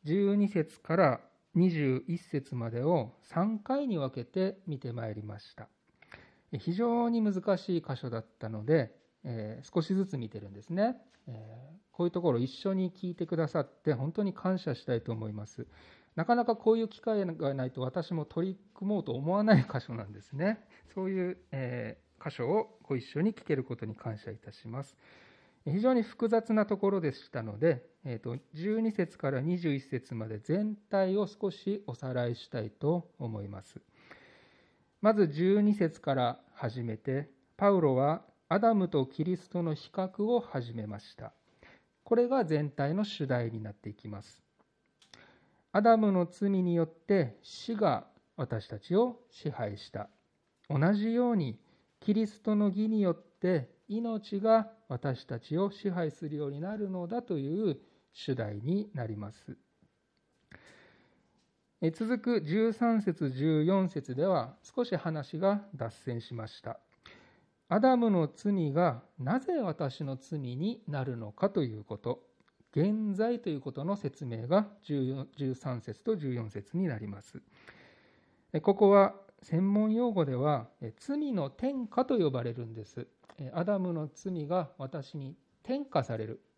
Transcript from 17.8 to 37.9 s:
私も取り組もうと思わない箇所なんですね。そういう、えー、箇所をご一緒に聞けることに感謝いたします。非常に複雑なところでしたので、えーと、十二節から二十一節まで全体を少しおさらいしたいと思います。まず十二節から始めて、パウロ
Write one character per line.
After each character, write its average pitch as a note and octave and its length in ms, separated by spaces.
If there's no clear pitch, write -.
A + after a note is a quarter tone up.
私 D3+ 340
も D3+ 100
取 E3+ 240
り F#3+ 80
組 G3+ 160
も G3+ 100
う - 40
と - 80
思 D3 220
わ G#3 80
な G#3+ 160
い B2+ 40
箇 B2 180
所 B2 140
な A2 100
ん G2+ 80
で G2+ 80
す - 120
ね。 F#3 280
そ F#3+ 100
う F#3+ 60
い F3+ 200
う、 F3+ 80
え B2 460
ー、 D3 120
箇 - 60
所 A#2+ 120
を - 340
ご C#3 140
一 A#2+ 100
緒 - 140
に G#3 120
聞 - 120
け D3+ 100
る C3+ 100
こ A#2 120
と A2 100
に A2 80
感 G#2+ 240
謝 - 120
い F#2+ 60
た - 160
し - 140
ま A#2+ 160
す。 - 140
非 D#3 160
常 B3+ 120
に A#3+ 100
複 A3 280
雑 A3+ 220
な G#3+ 140
と G3+ 120
こ G3 120
ろ G3 100
で D3 120
し - 180
た A#2+ 120
の G#2 160
で、 C3 260
え B2+ 120
ー - 20
と、 A#2+ 180
十 G#3 260
二 A3 120
節 F3 260
か C#3 120
ら C3+ 100
二 F3 180
十 D#3+ 160
一 C3+ 100
節 - 300
ま A2 120
で A2 120
全 G#3 360
体 G3 440
を G3+ 80
少 G3+ 240
し G3+ 360
お A#2+ 80
さ C3 200
ら B2 120
い A#2 80
し - 160
た B2 100
い G#2+ 100
と E3 480
思 A2 240
い G2 60
ま G2 140
す。 - 180
ま G#3+ 120
ず G3+ 140
十 F#3 320
二 G#3 140
節 E3+ 260
か C#3 140
ら B2 260
始 A#2+ 280
め A2+ 140
て、 C#3 340
パ G3+ 140
ウ F#3+ 100
ロ C#3 140